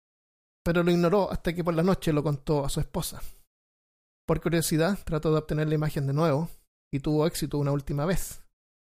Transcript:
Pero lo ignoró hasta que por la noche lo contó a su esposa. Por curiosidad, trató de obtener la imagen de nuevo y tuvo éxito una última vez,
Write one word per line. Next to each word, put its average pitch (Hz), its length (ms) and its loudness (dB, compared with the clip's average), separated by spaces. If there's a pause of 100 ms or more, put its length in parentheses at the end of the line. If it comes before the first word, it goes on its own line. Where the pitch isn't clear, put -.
(640)
Pero 175 180 2
lo 175 80 4
ignoró 175 400 4
hasta - 240 -4
que 175 100 -4
por 170 100 0
la 160 80 2
noche 175 300 2
lo 147 100 2
contó 147 420 -2
a 139 60 -4
su 156 100 -2
esposa. - 420 -6 (1040)
Por 160 140 0
curiosidad, 165 640 2
trató 160 280 -2
de 156 60 4
obtener 151 300 -2
la 156 60 0
imagen 151 320 -2
de 139 80 -2
nuevo 156 340 2 (440)
y 139 80 -2
tuvo 151 260 0
éxito 151 320 -4
una 139 140 0
última 143 340 -4
vez, - 360 -4 (440)